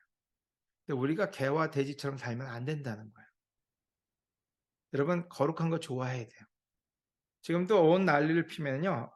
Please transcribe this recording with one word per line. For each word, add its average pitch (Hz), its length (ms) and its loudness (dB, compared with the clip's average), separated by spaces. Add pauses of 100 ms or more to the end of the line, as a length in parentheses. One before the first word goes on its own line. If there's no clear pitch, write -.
(840)
근데 139 140 -4
우리가 160 320 0
개와 151 400 0
돼지처럼 139 460 -4
살면 131 300 -6
안 120 180 -8
된다는 123 460 -6
거예요. - 160 -20 (1700)
여러분, 170 360 0
거룩한 160 400 -2
거 165 100 -2
좋아해야 127 460 -6
돼요. - 200 -20 (960)
지금 175 260 -2
또 202 140 6 (100)
온 190 140 6
난리를 160 420 4
피면요. 147 680 -4